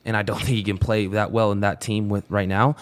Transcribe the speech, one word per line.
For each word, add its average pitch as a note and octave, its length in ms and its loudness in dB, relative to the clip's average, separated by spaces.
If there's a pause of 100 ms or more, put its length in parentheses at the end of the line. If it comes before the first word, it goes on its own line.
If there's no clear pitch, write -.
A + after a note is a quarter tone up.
and A2+ 100 -2
I G#2 80 2
don't G2+ 140 -4
think - 180 -4
he G#2 80 0
can G2 140 -2
play G#2+ 300 0
that G#2 240 0
well A2 200 2
in G2+ 100 0
that G2+ 200 0
team G#2+ 280 -2
with G2+ 220 -4
right G2+ 160 0
now. A2+ 340 2